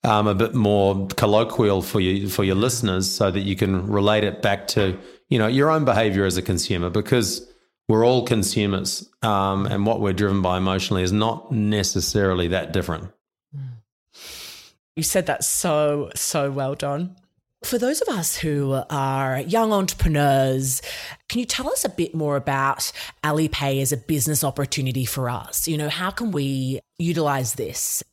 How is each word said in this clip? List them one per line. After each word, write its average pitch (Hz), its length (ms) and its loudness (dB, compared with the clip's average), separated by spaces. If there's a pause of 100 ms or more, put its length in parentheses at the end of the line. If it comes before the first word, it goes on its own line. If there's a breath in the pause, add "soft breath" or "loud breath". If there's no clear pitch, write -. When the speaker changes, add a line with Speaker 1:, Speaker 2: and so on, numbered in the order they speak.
Speaker 1:
um, 107 220 4
a 104 80 2
bit 110 200 0
more 101 540 4
colloquial 107 720 2
for 101 180 -2
you, 98 280 2
for 98 160 0
your 95 120 2
listeners, 101 540 0
so 98 200 2
that 98 100 -2
you 98 160 -2
can 95 300 0
relate 104 380 2
it 98 180 -4
back 98 260 0
to, 95 300 0 (300 loud breath)
you 131 100 2
know, 107 80 4
your 135 240 4
own 156 140 2
behavior 104 400 2
as 90 120 0
a 92 60 -2
consumer, 87 480 -2
because 104 560 0 (420 loud breath)
we're 110 160 4
all 120 220 4
consumers, 101 840 0 (140)
um, 98 440 2
and 101 200 0
what 107 140 0
we're 101 120 0
driven 98 300 0
by 90 140 0
emotionally 95 480 0
is 92 80 0
not 110 400 -2
necessarily 98 960 0
that 85 240 -2
different. 87 400 -4 (1800 loud breath)
Speaker 2:
You 160 80 -2
said 185 220 2
that - 180 -2
so, 151 720 0
so 143 340 -2
well, 135 240 -2
Don. 147 400 -4 (480)
For - 160 -2
those 254 220 0
of 466 80 0
us 202 280 -2
who 139 440 0 (100)
are 135 500 0
young 220 320 2
entrepreneurs, 139 1120 2 (460 loud breath)
can 233 100 -4
you 247 80 -2
tell 262 240 -4
us 523 140 -2
a 247 40 0
bit 170 240 -2
more 151 240 -2
about 135 540 0 (320 loud breath)
Alipay 151 580 0
as 135 120 0
a 147 40 -2
business 147 460 -2
opportunity 135 640 -2
for 123 260 -4
us? - 380 -6
You 160 80 0
know, 151 120 -2
how 180 220 -2
can 220 220 -4
we 135 480 -2 (180)
utilize 147 560 0
this? - 480 -4 (100)